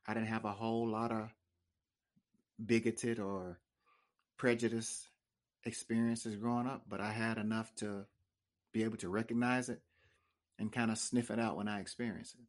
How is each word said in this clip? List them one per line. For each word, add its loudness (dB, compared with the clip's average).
I 0
didn't 0
have 0
a 0
whole 0
lot 0
of -2
bigoted 2
or -4
prejudiced 2
experiences 0
growing 0
up, -6
but -4
I 0
had 2
enough 0
to -4
be 2
able 0
to -4
recognize 2
it -6
and -4
kinda 2
sniff 0
it 0
out 2
when -2
I -2
experience -8
it. -20